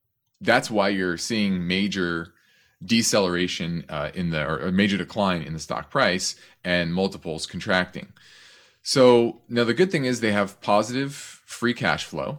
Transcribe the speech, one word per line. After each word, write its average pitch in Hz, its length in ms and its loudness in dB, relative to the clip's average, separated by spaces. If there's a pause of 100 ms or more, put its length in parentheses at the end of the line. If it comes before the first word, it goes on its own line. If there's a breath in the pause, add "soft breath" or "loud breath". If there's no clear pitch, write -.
(400)
that's 120 300 2
why 101 200 2
you're 92 280 0
seeing 98 500 -2
major 90 640 -2 (520 soft breath)
deceleration, 90 1040 0
uh, 76 240 -6
in 87 160 -4
the, 78 180 -2
or 78 120 -2
a 90 120 -2
major 98 240 2
decline 90 460 -2
in 73 120 -10
the 80 60 -10
stock - 300 -8
price 98 460 0 (280 loud breath)
and 87 300 0
multiples 90 540 -4
contracting. 92 680 -2 (680 loud breath)
So 120 680 6
now 120 140 0
the 117 100 2
good 185 180 2
thing 143 140 0
is 123 160 -2
they 110 100 2
have 101 300 0
positive 120 520 0
free - 600 -6
cash 85 320 0
flow. 80 340 -8